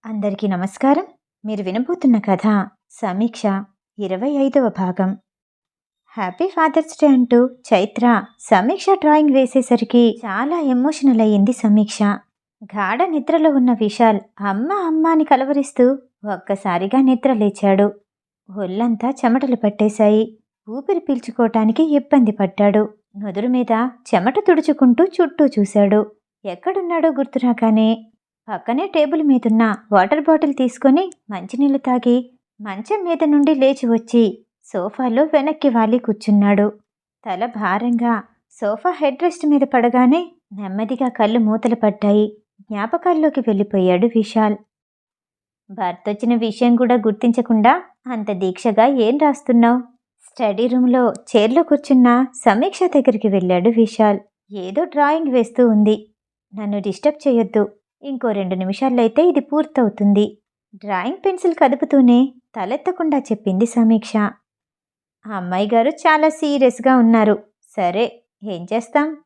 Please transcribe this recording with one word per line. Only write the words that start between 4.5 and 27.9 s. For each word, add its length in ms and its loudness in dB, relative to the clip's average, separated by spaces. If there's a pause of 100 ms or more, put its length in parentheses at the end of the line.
భాగం. 500 -4 (960)
హ్యాపీ 300 -6
ఫాదర్స్ 500 -2
డే 100 2
అంటూ 400 4
చైత్ర 800 0 (140)
సమీక్ష 540 0
డ్రాయింగ్ 420 4
వేసేసరికి 920 2
చాలా 360 -4
ఎమోషనల్ 600 0
అయ్యింది 320 2
సమీక్ష. 500 0 (600)
గాఢ 380 -4
నిద్రలో 480 0
ఉన్న 220 2
విశాల్ 480 2 (200)
"అమ్మ, 320 -4
అమ్మ" 340 0
అని 180 2
కలవరిస్తూ 720 0 (340)
ఒక్కసారిగా 680 -2
నిద్ర 320 0
లేచాడు. 600 0 (580)
ఒళ్ళంతా 600 -4
చెమటలు 460 -2
పట్టేశాయి. 840 0 (300)
ఊపిరి 320 -4
పీల్చుకోవటానికి 840 -2
ఇబ్బంది 500 0
పడ్డాడు. 560 0 (280)
నుదురు 320 -8
మీద 240 -2 (320)
చెమట 340 -2
తుడుచుకుంటూ 680 2
చుట్టూ 420 0
చూశాడు. 600 2 (380)
ఎక్కడున్నాడో 640 -4
గుర్తురాగానే 1000 0 (420)